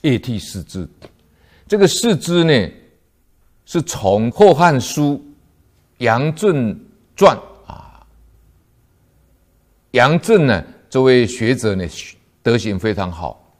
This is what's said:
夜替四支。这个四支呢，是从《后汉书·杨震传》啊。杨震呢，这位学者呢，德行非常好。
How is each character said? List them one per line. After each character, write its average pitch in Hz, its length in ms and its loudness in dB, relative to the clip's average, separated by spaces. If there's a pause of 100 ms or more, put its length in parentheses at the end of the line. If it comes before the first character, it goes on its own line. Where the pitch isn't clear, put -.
夜 135 160 2
替 110 220 -6
四 92 240 -12
支。 87 240 -12 (800)
这 208 100 0
个 196 100 4
四 233 280 0
支 170 280 -2
呢， 127 280 0 (920)
是 - 160 -4
从 104 540 -2
《后 196 180 6
汉 151 260 2
书· 143 380 -2 (840)
杨 120 340 0
震 147 440 -2 (380)
传》 - 220 4 (340)
啊。 - 340 -20 (1900)
杨 135 280 2
震 196 280 2
呢， 98 160 0 (260)
这 131 120 0
位 127 260 4
学 117 280 -2
者 110 200 -4
呢， 92 100 -6 (560)
德 113 160 0
行 104 200 -4
非 107 160 -2
常 92 180 -6
好。 80 480 -14